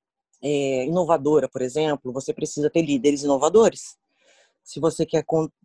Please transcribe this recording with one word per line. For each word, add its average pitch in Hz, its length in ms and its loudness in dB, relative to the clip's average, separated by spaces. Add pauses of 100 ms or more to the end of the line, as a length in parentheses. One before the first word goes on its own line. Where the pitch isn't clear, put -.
(420)
eh, 135 440 -2
inovadora, 156 640 2
por 127 120 -8
exemplo, 139 520 -2
você 139 200 -6
precisa - 360 -4
ter 165 120 2
líderes 143 420 0
inovadores. 156 720 2 (680)
Se - 160 -16
você 156 260 -2
quer 156 180 -2
con-, 160 260 -2 (160)